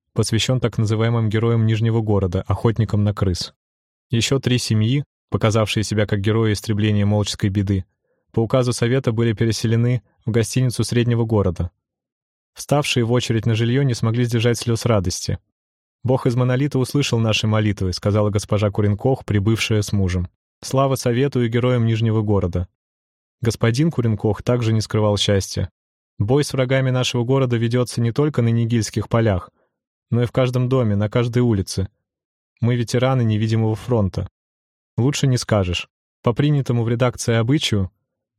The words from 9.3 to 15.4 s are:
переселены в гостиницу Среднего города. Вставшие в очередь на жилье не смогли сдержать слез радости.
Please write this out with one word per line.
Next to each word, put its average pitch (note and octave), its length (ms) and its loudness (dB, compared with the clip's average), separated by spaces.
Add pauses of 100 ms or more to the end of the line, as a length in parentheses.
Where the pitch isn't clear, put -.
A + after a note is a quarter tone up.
переселены A#2 680 0 (220)
в A#2 60 -4
гостиницу A#2+ 520 0
Среднего A#2 420 0
города. F#2+ 460 0 (840)
Вставшие C3+ 480 0
в A2+ 80 0
очередь A#2 340 0
на A#2 80 2
жилье A#2 300 0
не C3 100 0
смогли A#2 300 0
сдержать A#2 340 0
слез A#2 280 -2
радости. G2+ 540 0 (640)